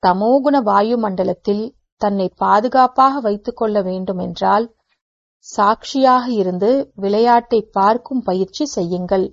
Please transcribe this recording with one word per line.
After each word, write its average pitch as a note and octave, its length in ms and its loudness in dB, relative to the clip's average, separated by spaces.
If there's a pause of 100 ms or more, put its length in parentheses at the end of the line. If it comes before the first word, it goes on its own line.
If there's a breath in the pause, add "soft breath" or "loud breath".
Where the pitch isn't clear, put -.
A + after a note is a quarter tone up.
தமோகுண B3 580 2
வாயு G#3 360 0
மண்டலத்தில் G3+ 640 -2 (320)
தன்னை G3 400 -2
பாதுகாப்பாக B3+ 840 2
வைத்துக் G#3 360 -4
கொள்ள G#3+ 260 -2
வேண்டுமென்றால், F#3 960 -2 (600)
சாட்சியாக B3+ 960 0
இருந்து G#3 640 0
விளையாட்டை A3 680 0
பார்க்கும் A3+ 600 -2
பயிற்சி F#3+ 440 -4
செய்யுங்கள். F3+ 680 -2